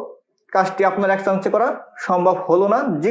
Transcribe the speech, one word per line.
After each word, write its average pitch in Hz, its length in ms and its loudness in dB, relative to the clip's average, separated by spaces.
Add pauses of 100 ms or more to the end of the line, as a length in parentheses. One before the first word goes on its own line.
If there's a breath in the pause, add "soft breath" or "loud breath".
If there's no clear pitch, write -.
(540)
কাজটি 190 360 0
আপনার 196 240 0
এক 190 120 -4
চান্সে 190 280 0
করা 226 140 2 (380)
সম্ভব 180 300 2 (120)
হলো 180 260 4
না 247 40 2 (240)
যে 208 80 0